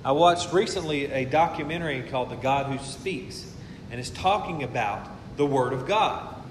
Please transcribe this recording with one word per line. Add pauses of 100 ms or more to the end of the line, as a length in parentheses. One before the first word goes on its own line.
I
watched
recently
a
documentary
called
The
God
Who
Speaks, (400)
and
it's
talking
about (300)
the
word
of
God. (160)